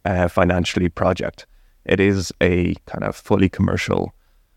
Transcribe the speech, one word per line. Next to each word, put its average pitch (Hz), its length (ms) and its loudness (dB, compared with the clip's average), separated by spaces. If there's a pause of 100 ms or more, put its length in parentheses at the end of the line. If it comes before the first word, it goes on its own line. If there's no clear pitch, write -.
uh, 90 220 0
financially 90 640 0
project. - 560 -2 (400)
It 92 140 0
is 98 320 0 (100)
a 87 320 2 (140)
kind - 160 -8
of 101 120 -6
fully 98 340 2
commercial, - 640 -2 (420)